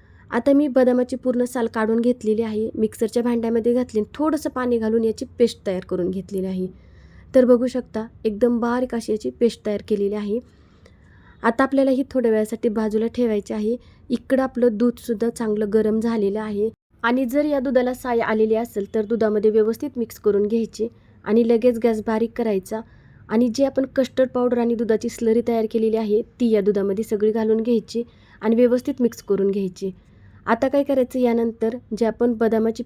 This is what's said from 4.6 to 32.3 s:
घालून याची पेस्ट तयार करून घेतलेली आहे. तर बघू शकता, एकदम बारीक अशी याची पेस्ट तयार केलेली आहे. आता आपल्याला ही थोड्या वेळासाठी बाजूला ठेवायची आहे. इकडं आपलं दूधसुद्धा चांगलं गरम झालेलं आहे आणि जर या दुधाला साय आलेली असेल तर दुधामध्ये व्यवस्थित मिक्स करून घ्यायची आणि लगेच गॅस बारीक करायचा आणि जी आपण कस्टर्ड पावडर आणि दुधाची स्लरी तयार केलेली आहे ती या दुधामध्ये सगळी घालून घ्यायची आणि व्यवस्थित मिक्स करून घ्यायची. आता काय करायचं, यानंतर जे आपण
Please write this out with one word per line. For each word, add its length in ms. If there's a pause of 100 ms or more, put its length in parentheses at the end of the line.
घालून 260
याची 220 (120)
पेस्ट 300
तयार 180
करून 240
घेतलेली 360
आहे. 220 (640)
तर 120
बघू 220
शकता, 380 (180)
एकदम 360
बारीक 360
अशी 160
याची 200
पेस्ट 340
तयार 220
केलेली 280
आहे. 240 (1040)
आता 200
आपल्याला 280
ही 200
थोड्या 200
वेळासाठी 380
बाजूला 380
ठेवायची 460
आहे. 220 (340)
इकडं 340
आपलं 340
दूधसुद्धा 520
चांगलं 440
गरम 260
झालेलं 420
आहे 280 (340)
आणि 220
जर 200
या 140
दुधाला 340
साय 280
आलेली 340
असेल 400
तर 100
दुधामध्ये 460
व्यवस्थित 460
मिक्स 220
करून 280
घ्यायची 400 (380)
आणि 220
लगेच 360
गॅस 180
बारीक 360
करायचा 420 (500)
आणि 180
जी 160
आपण 220 (100)
कस्टर्ड 340
पावडर 280
आणि 180
दुधाची 340
स्लरी 380
तयार 240
केलेली 260
आहे 240 (180)
ती 100
या 120
दुधामध्ये 420
सगळी 280
घालून 280
घ्यायची 440 (380)
आणि 140
व्यवस्थित 460
मिक्स 220
करून 280
घ्यायची. 400 (540)
आता 220
काय 160
करायचं, 360
यानंतर 560 (160)
जे 140
आपण 280